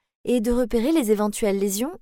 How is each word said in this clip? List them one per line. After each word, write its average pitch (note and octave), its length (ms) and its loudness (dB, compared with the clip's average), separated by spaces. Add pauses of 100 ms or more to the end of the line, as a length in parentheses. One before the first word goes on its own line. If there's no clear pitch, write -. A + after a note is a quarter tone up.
(240)
et B3 160 2
de A3+ 120 0
repérer A#3+ 400 0
les C4 200 2
éventuelles G#3 460 0
lésions G#3 440 -2